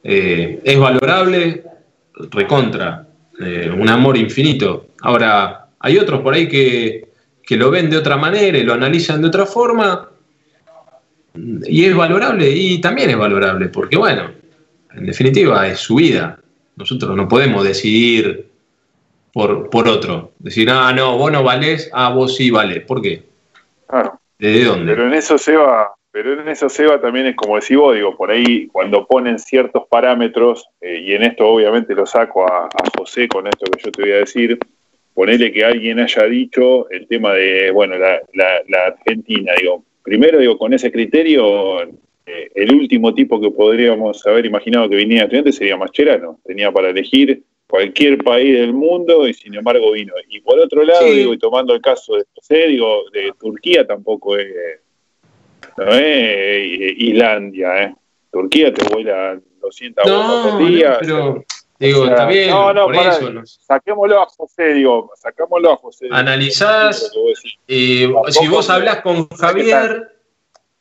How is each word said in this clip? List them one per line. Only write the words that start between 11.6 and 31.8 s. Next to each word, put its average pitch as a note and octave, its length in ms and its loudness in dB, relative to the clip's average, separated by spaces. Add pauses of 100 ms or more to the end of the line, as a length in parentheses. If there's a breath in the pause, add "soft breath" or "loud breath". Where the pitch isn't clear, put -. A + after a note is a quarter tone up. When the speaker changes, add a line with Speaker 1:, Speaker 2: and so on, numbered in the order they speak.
Speaker 1:
y D#3+ 180 2
es F#3 120 4
valorable, F3+ 540 0
y F3+ 300 -2
también A#3 300 0
es A#2 80 0
valorable, G2 500 -2
porque, - 280 -4
bueno, C#3 340 0 (640)
en - 120 -12
definitiva C3 600 2
es F#2+ 140 -6
su A2+ 160 -2
vida. A2 420 0 (380)
Nosotros A2 400 -6
no G2 120 -2
podemos A#2 360 2
decidir A2 840 0 (880)
por, G2+ 360 -4
por A2+ 200 0
otro. F2+ 500 -4
Decir, A2+ 320 -2
"Ah, B2+ 240 2
no, C3 240 0
vos D3+ 140 0
no C#3+ 100 0
valés, C#3 500 -2
ah, B2 180 0
vos C3 260 -2
sí B2+ 160 2
valés". G2 320 -2
¿Por - 180 -6
qué? E2 220 -8 (640)
Speaker 2:
Claro. A2 320 -4 (180)
Speaker 1:
¿Desde A2 260 2
dónde? F2 300 0
Speaker 2:
Pero A#2+ 140 0
en C#3+ 60 0
eso, D3+ 240 0
Seba, B2+ 560 2 (160)
pero B2+ 300 -6
en D3+ 80 -12
eso, C#3+ 200 -4
Seba, D3 320 2
también B2+ 260 -2
es B2+ 100 -4
como G#2+ 220 -2
decís C3 180 0
vos, C#3+ 180 4
digo, G2+ 220 -2
por F#2+ 140 -4
ahí A#2+ 380 0
cuando G2+ 380 -2
ponen B2 320 0
ciertos - 500 0
parámetros, A#2 760 0 (160)
eh, F2 240 -10
y G2 80 -4
en G#2 120 0
esto A#2 240 0
obviamente A2 460 2